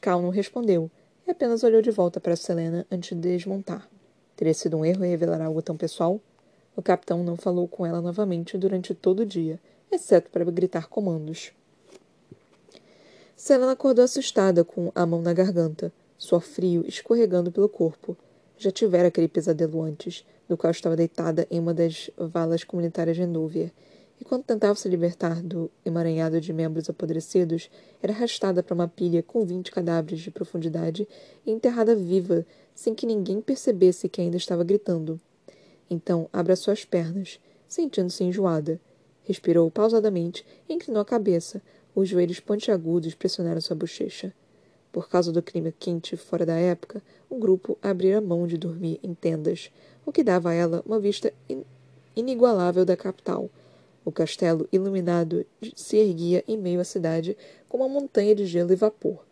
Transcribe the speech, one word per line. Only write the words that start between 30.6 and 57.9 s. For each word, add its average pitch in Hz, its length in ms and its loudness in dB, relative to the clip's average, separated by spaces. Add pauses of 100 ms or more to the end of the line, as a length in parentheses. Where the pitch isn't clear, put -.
e 220 60 -2
enterrada 233 440 2
viva, 180 480 2 (300)
sem 220 220 -4
que 233 100 -6
ninguém 208 360 0
percebesse 190 680 2
que - 100 -8
ainda 175 180 -2
estava 170 260 -2
gritando. 170 560 -2 (680)
Então, 170 460 -2
abraçou 180 380 2
as 214 120 -2
pernas, 175 560 -4 (280)
sentindo-se 202 560 -2
enjoada. 170 560 0 (440)
Respirou 170 460 4
pausadamente 208 760 2 (240)
e 330 60 -4
inclinou 247 280 -2
a 202 40 0
cabeça. 202 560 0 (340)
Os 196 140 2
joelhos 175 300 2
pontiagudos 170 760 0
pressionaram 170 480 -2
sua - 140 -4
bochecha. 185 580 -8 (580)
Por - 180 -8
causa 170 220 2
do 165 120 0
clima 165 360 -6
quente 170 380 -6
fora 175 280 -4
da 165 100 0
época, 175 480 -2 (260)
o 262 80 -8
grupo 190 440 0
abrira 190 380 2
mão 175 280 0
de 170 100 -4
dormir 165 460 -6
em 180 100 -8
tendas, 165 580 -4 (340)
o 294 60 -6
que 320 120 2
dava 180 260 2
a 165 40 0
ela 170 320 0
uma 220 140 -2
vista 202 320 -2 (180)
in-, 135 140 -8 (520)
inigualável 220 680 4
da 180 140 4
capital. 190 520 -6 (560)
O 156 60 -4
castelo 165 600 0
iluminado 175 760 0 (300)
se - 220 -2
erguia 180 500 2
em 220 80 -2
meio 180 240 -2
à 180 40 0
cidade 165 520 -2 (320)
como 254 160 -2
uma 269 160 -2